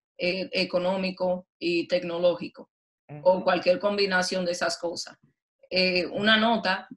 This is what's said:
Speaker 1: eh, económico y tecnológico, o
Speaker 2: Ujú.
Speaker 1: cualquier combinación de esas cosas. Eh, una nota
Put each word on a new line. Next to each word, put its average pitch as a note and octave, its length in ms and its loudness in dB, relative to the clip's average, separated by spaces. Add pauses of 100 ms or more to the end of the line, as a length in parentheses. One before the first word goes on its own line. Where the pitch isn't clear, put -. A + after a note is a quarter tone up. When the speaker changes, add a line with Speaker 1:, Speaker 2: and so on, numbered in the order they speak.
(180)
Speaker 1:
eh, F3+ 340 -4
económico F#3 960 -2 (100)
y E3+ 300 -2
tecnológico, F3 840 -2 (540)
o F3+ 120 6
Speaker 2:
Ujú. F#3 80 -4
Speaker 1:
cualquier F#3 360 2
combinación F#3+ 680 0
de F3 60 0
esas E3+ 260 -2
cosas. - 400 -8 (540)
Eh, F3+ 360 2
una G#3+ 300 2
nota G3 600 0